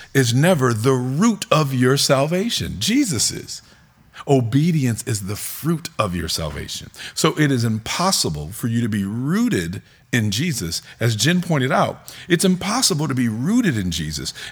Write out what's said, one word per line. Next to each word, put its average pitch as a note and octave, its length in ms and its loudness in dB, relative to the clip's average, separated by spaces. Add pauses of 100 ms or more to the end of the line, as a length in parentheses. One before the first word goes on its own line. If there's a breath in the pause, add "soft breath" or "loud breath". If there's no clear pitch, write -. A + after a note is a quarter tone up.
(120)
is B2 220 4
never C3+ 380 4
the A#2 200 2
root C#3 580 0
of C#3+ 240 2
your B2+ 220 4
salvation. C#3+ 840 0
Jesus G3 500 0
is. - 320 -12 (640 loud breath)
Obedience C3+ 800 2
is G2+ 220 -4
the G2+ 100 -6
fruit - 520 -6 (100)
of G2 160 0
your E2 140 -4
salvation. D2 600 -8 (240 loud breath)
So - 240 0
it D3 120 4
is A#2+ 140 2
impossible A2 840 -2
for A#2 180 -6
you A#2 120 0
to A#2 80 0
be G#2 160 0
rooted A#2 800 -2 (300 soft breath)
in G#2+ 180 2
Jesus. A2 500 -4 (200 loud breath)
As A2+ 160 2
Jen E3 260 2
pointed D3 300 0
out, - 420 -2 (140 loud breath)
it's E3+ 160 2
impossible F#3 640 0
to C3 60 -2
be B2 140 0
rooted D#3 480 0
in F2+ 140 0
Jesus D#2 420 -4 (200 loud breath)